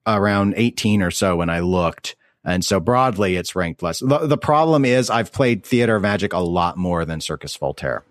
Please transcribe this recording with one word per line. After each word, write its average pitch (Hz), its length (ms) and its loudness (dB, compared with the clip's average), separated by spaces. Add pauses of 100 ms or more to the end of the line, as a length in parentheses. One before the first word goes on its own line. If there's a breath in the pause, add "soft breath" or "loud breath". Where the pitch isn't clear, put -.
around 101 520 2
eighteen 110 440 2
or 87 100 0
so 92 240 0
when 85 140 0
I 82 100 -2
looked. 87 560 -2 (300)
And 90 200 -2
so 95 160 0
broadly, 104 560 0
it's - 180 -8
ranked 85 260 -4
less. 85 180 -4
The, 147 280 0
the 147 100 2
problem 151 460 2
is 127 260 2
I've 110 220 -2
played 120 320 0
Theater 120 320 2
of 101 60 0
Magic 101 320 -2
a 90 60 -2
lot 87 380 0
more 87 280 -2
than 80 160 -6
Circus 73 340 -8
Voltaire. 67 560 -6